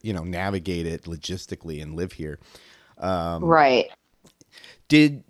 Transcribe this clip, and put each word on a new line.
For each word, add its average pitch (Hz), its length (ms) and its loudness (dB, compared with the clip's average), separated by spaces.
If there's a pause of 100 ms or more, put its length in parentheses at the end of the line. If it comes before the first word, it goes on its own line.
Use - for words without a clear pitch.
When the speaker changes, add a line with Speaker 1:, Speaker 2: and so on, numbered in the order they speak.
Speaker 1:
you 107 100 -6
know, 82 100 -6
navigate 90 640 -4
it 82 200 -6
logistically 82 760 -10
and 78 140 -12
live 90 180 -6
here. 76 240 -10 (640)
Um, 85 440 -4
Speaker 2:
Right. 147 460 4 (1000)
Speaker 1:
Did 147 420 4